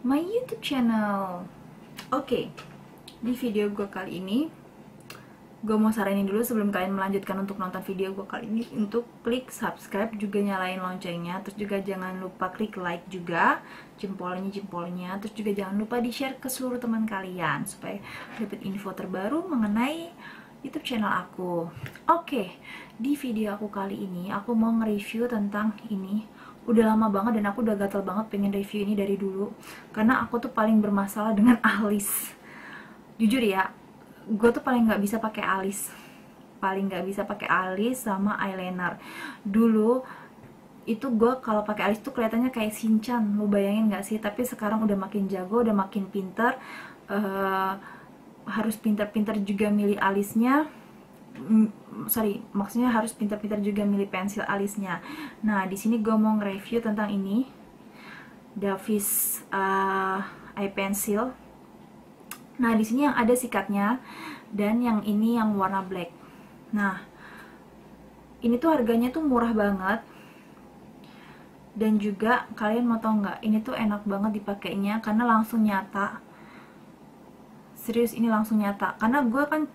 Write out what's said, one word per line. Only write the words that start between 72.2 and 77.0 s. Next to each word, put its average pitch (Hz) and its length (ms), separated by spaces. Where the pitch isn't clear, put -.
kalian 226 240
mau 233 160
tau 220 160
nggak, 202 320
ini 214 160
tuh 254 80
enak 208 320
banget 202 400
dipakainya 202 560
karena 220 240
langsung 226 400
nyata. 202 560